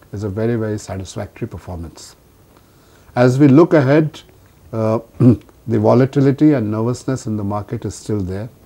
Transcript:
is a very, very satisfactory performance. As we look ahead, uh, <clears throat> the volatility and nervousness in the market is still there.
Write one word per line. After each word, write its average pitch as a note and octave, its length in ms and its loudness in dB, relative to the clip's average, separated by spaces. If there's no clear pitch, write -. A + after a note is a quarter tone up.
is G2+ 120 -10
a G#2+ 60 -6
very, A2 260 -2
very G#2+ 240 -6
satisfactory G2 680 -12
performance. E2+ 680 -16
As B2+ 240 2
we D3 80 6
look D#3+ 260 6
ahead, D3 480 2
uh, A2 260 -2
<clears throat> - 100 -12
the - 600 0
volatility C3+ 760 2
and A2 180 -2
nervousness A#2 540 -6
in A2 120 -6
the G#2 60 -6
market G#2 420 -8
is G2 100 -8
still G#2+ 240 -6
there. G2 300 -8